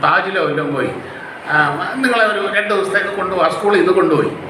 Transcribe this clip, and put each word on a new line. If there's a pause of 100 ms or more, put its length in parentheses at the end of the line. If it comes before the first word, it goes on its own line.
താജിലോ
വല്ലതും
പോയി, (600)
ആ, (480)
നിങ്ങളെ
ഒരു (160)
രണ്ട്
ദിവസത്തേക്ക്
കൊണ്ടുപോകാം,
സ്കൂളിൽ
നിന്ന്
കൊണ്ടുപോയി (180)